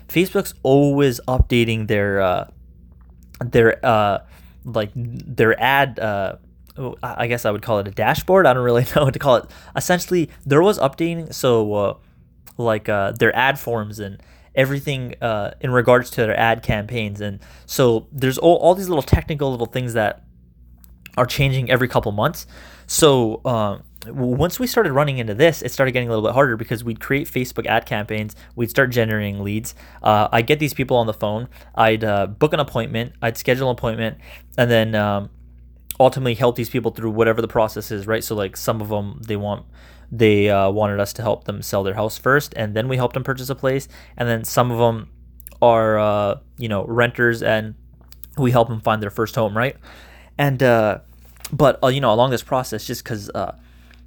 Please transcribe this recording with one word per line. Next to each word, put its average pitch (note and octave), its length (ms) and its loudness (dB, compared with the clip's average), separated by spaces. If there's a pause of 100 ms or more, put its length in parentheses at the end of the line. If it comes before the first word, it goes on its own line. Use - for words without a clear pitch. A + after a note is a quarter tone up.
Facebook's F#3 540 0
always C#3 640 4
updating A#2 600 2
their, G2+ 340 0
uh, F#2 260 0 (960)
their, A#2 400 4
uh, G#2+ 360 2 (440)
like, A2+ 300 -6
their A#2+ 680 0
ad, C3 380 2
uh, G2+ 380 -4 (640)
I, A#2+ 220 -6
I A#2 40 -2
guess A#2+ 180 -2
I G#2+ 60 0
would G2+ 120 -4
call G#2+ 160 0
it G2 80 -4
a G2 40 -12
dashboard. D3+ 540 4
I B2+ 80 8
don't B2+ 100 0
really A#2+ 280 4
<laughs> - 40 0
know D3 100 4
what C3+ 80 2
to C#3+ 60 -6
call B2+ 180 4
it. - 80 -2 (300)
Essentially, F3 540 -2 (160)
they're C#3 160 4
always G3+ 160 4
updating, E3 560 -4
so, A2+ 400 0
uh, G2+ 200 0 (640)
like, A2+ 300 -2
uh, G#2 260 0
their A2+ 220 2
ad C3+ 220 2
forms A2 400 -6
and G2 240 -12 (320)
everything, C3+ 640 -2
uh, G#2+ 420 -4
in C3 100 -4
regards B2 400 4
to B2+ 100 -2
their G#2+ 180 0
ad A2+ 220 2
campaigns. G#2+ 600 -4
And G2+ 180 -8 (260)
so A#2+ 460 2
there's C3 260 -2
all, E3+ 200 4
all F3 180 4
these F#3+ 120 -8
little D#3+ 140 0
technical D3+ 480 0
little A#2+ 160 -4
things B2 280 -6
that G#2+ 320 -2 (920)
are B2 80 4
changing C3 460 -2
every B2 160 2
couple A#2 240 0
months. A2+ 340 -2 (400)
So, B2 580 2
uh, G#2+ 360 -2 (260)
w-, B2 300 -4
once E3 240 -2
we B3 80 -4
started G#3 260 0
running C#3 240 0
into A2 160 -4
this, D3+ 280 2
it B2 100 -6
started C3 200 0
getting B2 180 -2
a - 20 -4
little G#2+ 160 0
bit G#2 60 0
harder B2 240 4
because A2+ 260 -6
we'd A#2 160 -6
create C#3 280 -2
Facebook B2 380 -6
ad A2 200 0
campaigns, G#2+ 500 -6 (200)
we'd A#2 140 -4
start C3+ 220 2
generating G#2+ 520 -2
leads. G#2+ 320 -6 (280)
Uh, G#2+ 280 4
I'd A#2+ 160 2
get D3 120 2
these D3 140 -2
people B2+ 240 -2
on A2+ 100 2
the G#2+ 60 -2
phone, A2 340 -6 (280)
I'd, A2+ 280 4
uh, G2+ 240 0
book D3+ 260 0
an D#3+ 60 0
appointment, A#2+ 600 -4
I'd A#2 160 -4
schedule C3 320 -2
an A#2+ 40 0
appointment, A2+ 440 -6 (400)
and A#2+ 120 2
then, A2 260 2
um, G2+ 340 -2 (720)
ultimately C3 360 2
help B2 220 0
these A#2 120 -6
people A2+ 220 -2
through A2+ 200 -6
whatever A2+ 300 2
the A2+ 60 -2
process G#2+ 440 -2
is, G2+ 160 -8
right? A2 160 -2
So, A2 120 -6
like, G2 220 -6
some A2 240 -4
of G#2+ 100 -8
'em, G2+ 360 -6
they G#2 100 -4
want, G2+ 280 -6 (460)
they, G#2 380 4
uh, G2 220 4
wanted G2+ 280 0
us G2+ 140 -2
to - 80 -12
help G#2+ 240 -4
them G2+ 160 -8
sell G2+ 220 -2
their F#2+ 120 -4
house A2 220 -4
first, C#3 400 0
and G#2 180 -6
then A2+ 140 -2
we C3 80 -4
helped B2 180 -2
them C3 80 -4
purchase B2+ 260 -6
a C3+ 60 -6
place. C3+ 320 -2 (300)
And A#2+ 120 -2
then A2+ 140 -2
some B2 280 0
of A#2 100 -2
'em A#2 280 0 (520)
are, A2+ 380 4
uh, G#2 360 0 (220)
you A#2 120 -6
know, G2+ 160 -4
renters, A#2 580 0
and A2 320 -2 (600)
we B2+ 140 2
help A#2 180 4
'em A2 120 -8
find G#2+ 220 0
their G2 80 -4
first - 240 -4
home, G#2+ 220 -2
right? B2+ 180 -2 (600)
And, C#3 260 0
uh, A2 360 4 (540)
but, C#3 300 4
uh, C3+ 40 4
you C3+ 140 0
know, A#2 120 4
along B2 180 4
this A2+ 120 -2
process, B2+ 420 -4
just - 200 -10
'cause, G#2 300 -10
uh, G2 180 -6 (540)